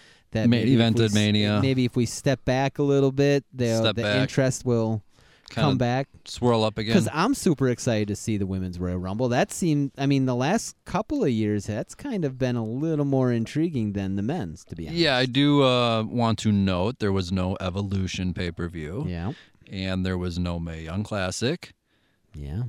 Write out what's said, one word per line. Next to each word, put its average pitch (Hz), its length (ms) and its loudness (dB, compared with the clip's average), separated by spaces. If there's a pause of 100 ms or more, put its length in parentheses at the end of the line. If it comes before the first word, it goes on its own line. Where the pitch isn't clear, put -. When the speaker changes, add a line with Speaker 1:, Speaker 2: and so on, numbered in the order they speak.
(320)
Speaker 1:
that 113 180 2
Speaker 2:
Main 120 120 4
Speaker 1:
maybe 127 120 4
if 117 60 6
we 113 40 6
Speaker 2:
evented 113 220 4
Speaker 1:
s-, 104 80 0
Speaker 2:
Mania. 104 480 4
Speaker 1:
maybe 131 240 2
if 117 100 -2
we 123 120 2
step - 380 -2
back 131 340 0
a 147 40 2
little 139 280 4
bit, 143 420 2
they'll, 117 280 0
Speaker 2:
Step 110 140 2
Speaker 1:
the 113 80 -4
Speaker 2:
back. 104 180 2
Speaker 1:
interest - 440 0
will 113 380 0 (460)
Speaker 2:
Kinda - 200 -4
Speaker 1:
come 135 80 2
back. 123 300 0 (160)
Speaker 2:
swirl 117 400 0
up 107 140 -2
again. 113 160 -2
Speaker 1:
'Cause 113 180 4
I'm 185 220 0
super 139 340 0
excited 113 400 0
to 104 80 -2
see 110 220 -4
the 98 80 -2
Women's 92 340 -6
Royal 90 180 -2
Rumble. 95 300 -2
That 131 240 0
seemed, 147 460 0
I 139 80 -2
mean, 139 220 2
the 127 80 0
last 151 500 -2
couple 220 400 -2
of 147 60 2
years, 104 340 0
that's 110 280 -6
kind 220 300 -6
of 131 140 -4
been 123 180 -2
a 120 80 -4
little 147 400 -2
more 131 300 2
intriguing 120 580 -2
than 98 240 -4
the 101 60 -2
men's, 104 440 -6
to - 120 -14
be 82 100 -10
honest. 170 140 -2
Speaker 2:
Yeah, 143 160 4
I 127 80 2
do, 143 380 4
uh, 120 400 4
want 113 360 0
to 110 140 2
note 92 460 2
there 104 120 0
was 95 220 0
no 92 260 0
Evolution 95 720 -4
pay-per-view. 85 760 -6
Speaker 1:
Yeah. 85 240 -6 (360)
Speaker 2:
And 95 360 -4
there 92 120 -2
was 90 220 -4
no 87 220 -2
Mae 82 240 -8
Young 90 180 -4
Classic. 104 720 -4 (600)
Speaker 1:
Yeah. 76 360 -8